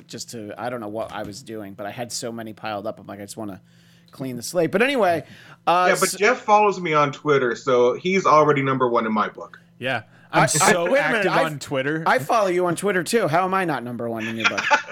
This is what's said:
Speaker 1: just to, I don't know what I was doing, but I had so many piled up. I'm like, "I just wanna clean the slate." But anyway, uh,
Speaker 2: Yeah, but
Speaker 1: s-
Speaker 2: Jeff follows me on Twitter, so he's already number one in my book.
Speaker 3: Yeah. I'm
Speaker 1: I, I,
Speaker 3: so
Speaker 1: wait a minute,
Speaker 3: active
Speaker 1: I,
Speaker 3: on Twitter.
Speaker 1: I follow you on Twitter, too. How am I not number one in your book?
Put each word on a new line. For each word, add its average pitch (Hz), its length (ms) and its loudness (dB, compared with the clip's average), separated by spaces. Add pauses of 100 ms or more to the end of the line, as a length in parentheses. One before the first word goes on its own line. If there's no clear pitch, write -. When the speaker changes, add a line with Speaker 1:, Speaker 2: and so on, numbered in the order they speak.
Speaker 1:
just - 240 -14
to, 107 260 -12
I 117 120 -8
don't 123 120 -8
know 104 80 -10
what 107 240 -8
I 107 100 -10
was 104 200 -14
doing, 107 300 -14
but 104 120 -10
I 101 60 -8
had 120 200 -10
so 117 220 -8
many 113 180 -10
piled 104 340 -8
up. 110 140 -8
I'm 98 80 -18
like, 101 140 -14
"I - 20 -12
just 101 140 -14
wanna 101 240 -12 (500)
clean 131 240 -10
the 120 80 -10
slate." 165 280 0
But 196 100 2
anyway, 208 420 2 (440)
uh, 180 220 4
Speaker 2:
Yeah, 170 80 4
but 170 120 0
Speaker 1:
s- 180 60 -6
Speaker 2:
Jeff 208 260 2
follows 208 400 4
me 160 120 -2
on 147 200 4
Twitter, 131 420 2
so 123 380 2
he's 180 320 0
already 147 360 6
number 131 280 0
one 117 160 0
in 110 80 -2
my 104 160 0
book. - 280 -16 (220)
Speaker 3:
Yeah. 120 220 -4 (320)
I'm 165 80 4
Speaker 1:
I, - 20 6
I, - 20 6
Speaker 3:
so - 440 4
Speaker 1:
wait 269 120 2
a - 100 0
minute, 214 140 0
Speaker 3:
active 180 80 0
Speaker 1:
I, - 100 2
Speaker 3:
on 151 160 -4
Twitter. 147 460 -4
Speaker 1:
I 208 140 2
follow 220 280 0
you 180 180 0
on 165 120 0
Twitter, 185 260 0
too. 220 240 0
How 165 160 2
am 185 100 -2
I 190 120 0
not 139 180 -2
number 120 260 -6
one 113 160 -6
in 113 120 -6
your 110 100 -2
book? - 140 -2 (300)